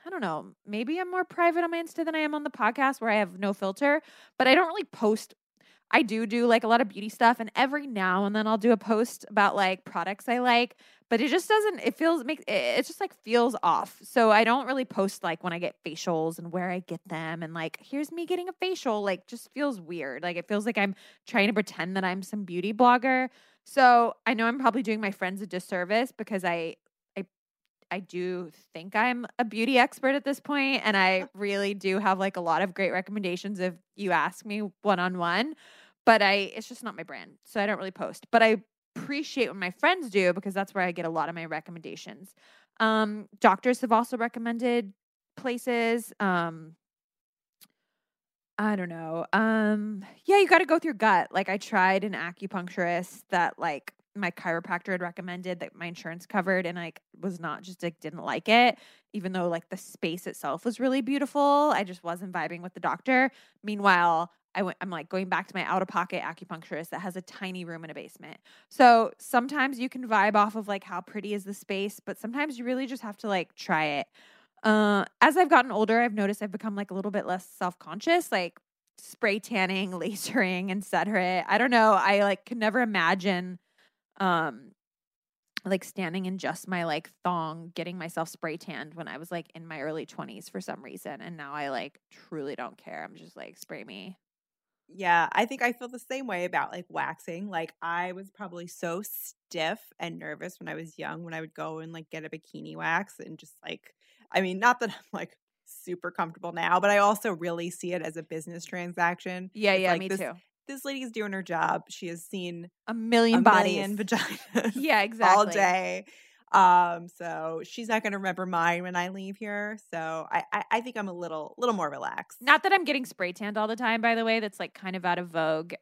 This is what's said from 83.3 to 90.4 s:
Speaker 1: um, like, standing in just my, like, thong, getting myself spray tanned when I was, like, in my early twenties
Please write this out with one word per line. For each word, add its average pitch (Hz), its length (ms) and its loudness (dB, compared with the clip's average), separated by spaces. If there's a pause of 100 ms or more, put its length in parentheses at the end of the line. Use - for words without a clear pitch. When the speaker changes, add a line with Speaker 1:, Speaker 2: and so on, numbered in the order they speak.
Speaker 1:
um, 160 500 0 (920)
like, 190 180 -2
standing 185 440 -6
in 190 120 -6
just 143 300 -6
my, 180 160 -2
like, 160 260 -4 (140)
thong, 165 500 -6
getting 175 240 -8
myself 165 300 -6
spray 160 280 -10
tanned 156 380 -12
when 170 140 -12
I 110 100 -12
was, 165 140 -16
like, 170 240 -8
in 165 100 -18
my 156 140 -12
early 156 260 -6
twenties - 420 -14